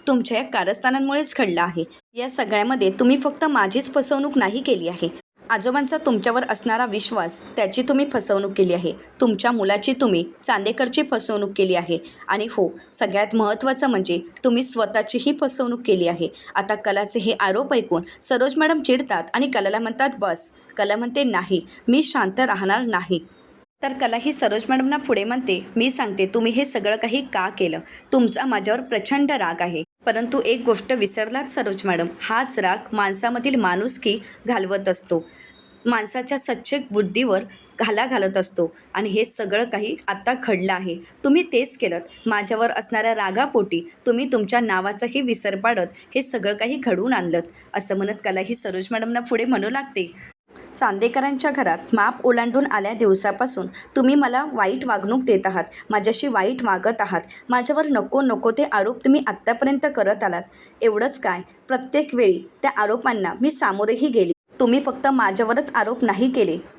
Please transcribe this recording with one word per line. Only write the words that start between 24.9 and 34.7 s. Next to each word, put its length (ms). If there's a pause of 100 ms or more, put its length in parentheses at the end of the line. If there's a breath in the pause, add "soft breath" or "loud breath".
पुढे 280
म्हणते, 420 (100)
"मी 140
सांगते, 360
तुम्ही 260
हे 120
सगळं 320
काही 360
का 160
केलं? 300 (340 loud breath)
तुमचा 320
माझ्यावर 360
प्रचंड 520
राग 280
आहे. 220 (240)
परंतु 380
एक 220
गोष्ट 260
विसरलात 520
सरोज 400
मॅडम, 220 (140)
हाच 380
राग 180 (160)
माणसामधील 640
माणुसकी 640 (280 loud breath)
घालवत 420